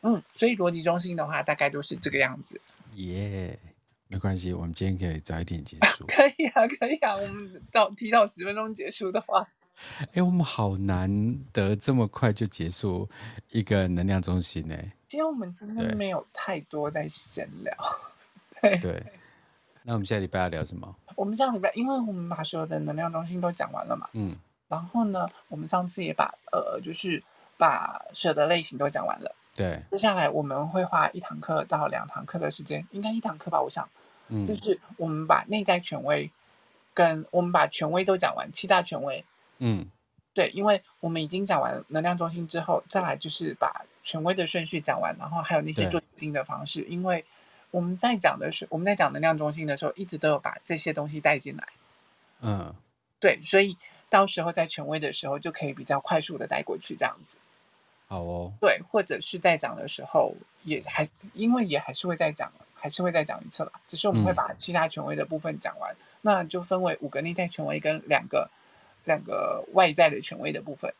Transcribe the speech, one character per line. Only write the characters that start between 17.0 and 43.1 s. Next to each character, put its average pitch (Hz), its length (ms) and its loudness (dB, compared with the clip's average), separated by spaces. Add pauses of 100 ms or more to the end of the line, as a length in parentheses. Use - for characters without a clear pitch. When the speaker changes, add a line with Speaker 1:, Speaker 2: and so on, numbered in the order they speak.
Speaker 1:
闲 - 400 -6 (160)
聊。 - 120 -6 (400)
<laughs> - 460 -16
对。 196 180 6
Speaker 2:
对。 175 240 -4 (800)
那 120 100 -4
我 113 40 0
们 98 80 -2
下 107 140 0
礼 95 80 -2
拜 95 120 -2
要 90 80 2
聊 80 160 -2
什 87 140 -8
么？ - 180 -14 (200)
Speaker 1:
我 196 100 -2
们 214 100 -4
下 254 160 4
礼 220 80 -2
拜， 185 160 2
因 240 120 0
为 269 80 0
我 226 160 -2
们 175 180 -6
把 160 140 -4
所 160 160 -4
有 160 60 -2
的 160 140 -4
能 151 160 -4
量 165 160 -2
中 165 140 -4
心 180 160 -6
都 175 100 0
讲 - 200 -4
完 - 140 -6
了 120 100 -2
嘛。 - 180 -10
Speaker 2:
嗯。 98 220 -4 (320)
Speaker 1:
然 165 160 -6
后 226 220 0
呢， 185 240 -2 (200)
我 156 60 -10
们 156 120 -8
上 180 200 0
次 180 160 -6
也 160 100 -4
把， - 200 2 (180)
呃， - 300 -2
就 165 120 -8
是 170 280 -2 (360)
把 131 560 2
所 - 160 0
有 156 40 4
的 147 140 4
类 170 140 4
型 135 160 -8
都 143 100 2
讲 143 180 -2
完 - 140 -2
了。 - 160 -10 (200)
Speaker 2:
对。 85 260 -2 (100)
Speaker 1:
接 196 60 -2
下 208 160 4
来 165 160 2
我 147 120 0
们 143 280 -2
会 185 160 2
花 160 240 2
一 180 100 -10
堂 156 200 -12
课 156 260 0
到 151 220 0
两 131 200 -4
堂 - 180 -10
课 175 140 -6
的 156 100 0
时 151 140 -8
间， 151 280 -8
应 196 100 -8
该 214 100 -4
一 226 80 -2
堂 180 180 -6
课 165 140 -10
吧， 151 100 2
我 135 80 -2
想。 - 200 -6 (400)
Speaker 2:
嗯。 104 180 -2
Speaker 1:
就 107 80 -2
是 - 240 0 (180)
我 165 100 -2
们 156 200 -4
把 - 200 6
内 214 160 -2
在 180 160 4
权 151 240 -8
威 147 280 0 (600)
跟， 160 380 4
我 175 100 4
们 175 100 0
把 156 160 6
权 151 240 -2
威 185 140 2
都 190 100 6
讲 175 200 0
完， 64 160 -8
七 - 140 -6
大 185 160 6
权 151 220 -6
威。 135 200 -6 (360)
Speaker 2:
嗯。 107 260 0 (480)
Speaker 1:
对， - 220 4
因 196 80 -2
为 202 180 4 (200)
我 170 80 -2
们 165 120 -2
已 151 60 -2
经 185 180 -2
讲 175 160 2
完 127 280 -2
能 156 120 -2
量 175 160 2
中 170 120 -2
心 170 180 -6
之 170 120 -4
后， 165 300 0
再 190 120 0
来 151 140 -2